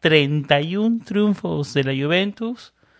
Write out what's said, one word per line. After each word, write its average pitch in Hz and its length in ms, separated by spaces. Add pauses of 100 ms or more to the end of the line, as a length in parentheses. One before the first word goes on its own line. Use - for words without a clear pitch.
treinta 147 600
y 165 160
un 226 240
triunfos 190 720
de 139 120
la 135 80
Juventus, 196 840 (260)